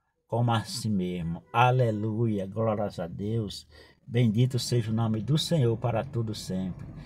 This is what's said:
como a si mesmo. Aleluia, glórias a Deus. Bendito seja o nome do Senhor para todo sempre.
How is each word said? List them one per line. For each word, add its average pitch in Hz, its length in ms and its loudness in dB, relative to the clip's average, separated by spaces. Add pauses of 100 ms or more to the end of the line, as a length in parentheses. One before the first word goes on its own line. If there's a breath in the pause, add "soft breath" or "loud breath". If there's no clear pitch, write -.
(260)
como 120 240 2
a 110 140 2
si - 240 -6
mesmo. 90 520 -2 (120)
Aleluia, 113 960 2
glórias 104 520 -2
a 87 80 -6
Deus. 101 580 -4 (400 soft breath)
Bendito 123 540 4
seja 120 320 0
o 110 40 0
nome 110 280 0
do 135 160 2
Senhor 123 380 2
para 110 260 -2
todo 117 320 -4
sempre. 92 500 -6 (220 loud breath)